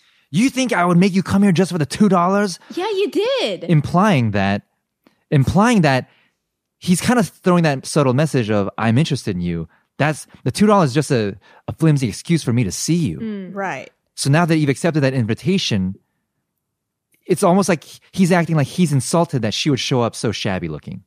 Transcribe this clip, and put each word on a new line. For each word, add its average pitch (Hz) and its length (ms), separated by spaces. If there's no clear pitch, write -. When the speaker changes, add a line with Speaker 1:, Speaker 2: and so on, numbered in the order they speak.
Speaker 1:
"You 233 200
think 254 220
I 180 120
would 175 140
make 185 160
you 190 100
come 196 180
here 202 100
just 170 200
for 170 60
the 151 80
two - 220
dollars?" 185 520
Speaker 2:
Yeah, 349 140
you 392 220
did. 403 540
Speaker 1:
Implying 165 680
that, 98 300
implying 190 520
that 135 260
he's 175 220
kind 247 180
of 185 100
throwing 175 360
that 139 220
subtle 135 280
message 131 360
of, 101 180
"I'm 113 200
interested 131 360
in 90 80
you." 85 260
That's, 147 280
the 135 80
two 208 140
dollars 196 240
is 113 40
just 147 160
a, 104 260
a - 60
flimsy 143 360
excuse - 360
for 123 80
me 120 120
to 87 80
see - 240
you. 120 220
Speaker 2:
Mm. 202 360
Speaker 3:
Right. 185 360
Speaker 1:
So - 140
now 156 160
that 160 140
you've 147 120
accepted 156 300
that 131 140
invitation, 113 800
it's - 180
almost 190 280
like 160 140
he's 180 180
acting 165 260
like 143 100
he's 160 260
insulted 147 500
that 104 120
she - 160
would 131 100
show 123 220
up 113 120
so - 180
shabby 90 360
looking. 78 380